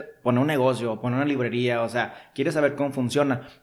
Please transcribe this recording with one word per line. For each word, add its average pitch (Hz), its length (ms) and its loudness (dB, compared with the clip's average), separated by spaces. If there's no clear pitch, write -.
poner 123 200 4
un 147 40 2
negocio, 123 540 0
poner 120 160 -2
una 143 100 0
librería, 123 560 0
o 113 60 -2
sea, 113 480 -4
quiere 143 160 0
saber 143 240 2
cómo 143 160 -2
funciona. 131 560 0